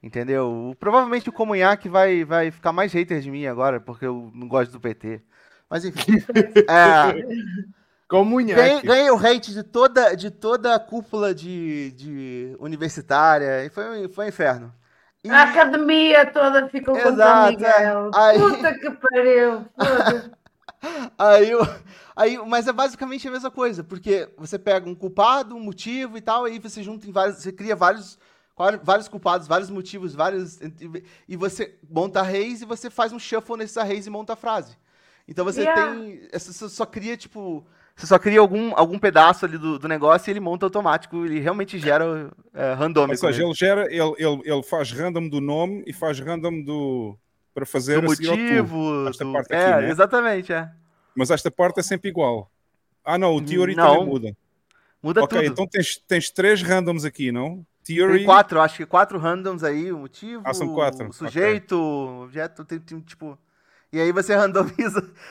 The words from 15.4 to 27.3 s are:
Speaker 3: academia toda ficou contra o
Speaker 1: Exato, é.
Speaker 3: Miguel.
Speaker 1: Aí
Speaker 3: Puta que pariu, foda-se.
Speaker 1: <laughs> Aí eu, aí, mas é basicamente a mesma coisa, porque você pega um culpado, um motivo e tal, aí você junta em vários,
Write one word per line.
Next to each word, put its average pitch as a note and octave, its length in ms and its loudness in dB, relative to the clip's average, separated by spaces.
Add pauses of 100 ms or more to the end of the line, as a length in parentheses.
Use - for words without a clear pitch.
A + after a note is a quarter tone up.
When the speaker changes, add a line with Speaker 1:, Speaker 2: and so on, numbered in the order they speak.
Speaker 3:
academia D4+ 840 4
toda C#4 420 2
ficou C4+ 320 -4
contra B3+ 100 4
o B3+ 40 0
Speaker 1:
Exato, G#3+ 500 6
é. A3 140 6
Speaker 3:
Miguel. G#3 360 0
Speaker 1:
Aí G#3+ 240 6
Speaker 3:
Puta B3 400 2
que D4 140 -8
pariu, B3 720 2 (100)
foda-se. A3 540 0 (520)
Speaker 1:
<laughs> C#4+ 360 -12
Aí G#3 320 6
eu, A#3 100 2 (540)
aí, A#3+ 320 0
mas A#3 220 -2
é C4 40 -4
basicamente C4 540 -6
a C4 40 -10
mesma B3+ 200 -10
coisa, A#3+ 320 -6
porque F#3 460 -4 (100)
você D#3 200 -12
pega F#3 300 -2
um F3+ 60 -10
culpado, G#3+ 640 0
um A#3 40 -16
motivo A3+ 560 -10
e A3 40 -16
tal, A3+ 240 -2
aí A3+ 140 -8
você G#3+ 240 -16
junta G#3 260 -16
em G3 40 -16
vários, G3 260 0